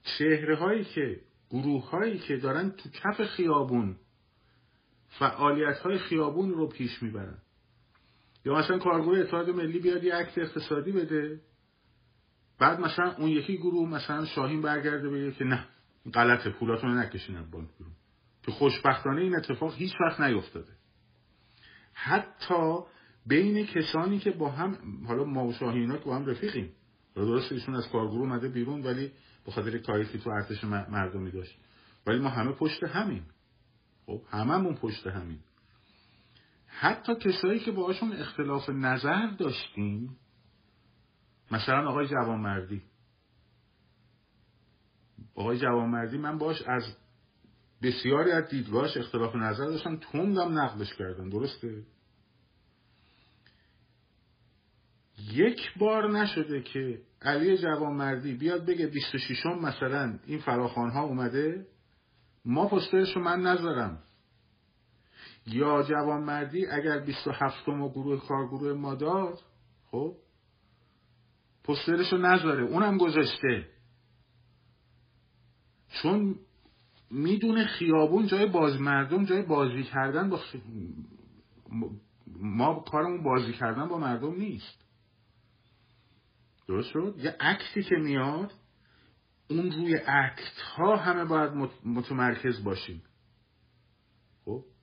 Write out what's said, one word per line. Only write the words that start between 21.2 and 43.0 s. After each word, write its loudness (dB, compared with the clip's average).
حتی 0
بین 4
کسانی 0
که 0
با -2
هم، -4
حالا 0
ما -2
و -2
شاهینا 0
که -10
با -2
هم -4
رفیقیم، -4
حالا 0
درسته 0
ایشون -6
از -4
کارگروه 0
اومده -2
بیرون -4
ولی -4
به -10
خاطر -4
کاری 0
که -10
تو -6
ارتش -4
م-، -4
مردمی -4
داشت، -10
ولی 4
ما 0
همه 0
پشت -2
همیم. -4
خب -8
هممون 0
پشت -6
همیم. -8
حتی 0
کسایی 2
که -2
باهاشون -2
اختلاف -4
نظر 0
داشتیم، -4
مثلاً 2
آقای 0
جوانمردی، -2